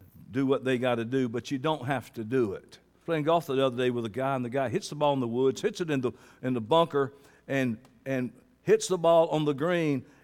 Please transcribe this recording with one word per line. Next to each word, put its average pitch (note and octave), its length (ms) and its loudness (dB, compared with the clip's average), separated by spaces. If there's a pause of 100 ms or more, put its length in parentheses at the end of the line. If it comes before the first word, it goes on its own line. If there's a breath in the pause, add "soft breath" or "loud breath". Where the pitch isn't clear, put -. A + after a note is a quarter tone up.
(320)
do C3 160 0
what C3+ 160 2
they B2+ 160 0
gotta A#2+ 260 0
do, B2+ 240 0
but A#2 220 -6
you C#3 80 -2
don't C#3 260 -2
have C3 280 -4
to A#2 100 -8
do A2 300 0
it. - 260 -16 (260)
Playing D#3 200 -2
golf E3 200 2
the C3+ 180 0
other B2+ 140 0
day B2+ 140 2
with A#2+ 140 -4
a A2+ 40 -6
guy, C3 260 -2
and B2+ 80 -4
the A#2+ 60 -6
guy C3 200 -2
hits - 200 -6
the - 60 -10
ball D3 180 2
in C3+ 60 0
the B2 80 -2
woods, B2+ 340 0
hits G#3 200 -4
it D#3+ 100 -4
in C#3 100 0
the, B2 120 -2 (280 soft breath)
in B2+ 120 -2
the A#2+ 80 -2
bunker, C#3+ 520 2 (340 soft breath)
and, C3 300 -2 (300)
and B2+ 240 -4 (320)
hits A3 240 2
the F3+ 100 0
ball E3 300 6
on D3+ 180 0
the D3 80 2
green, D3+ 500 0 (200 soft breath)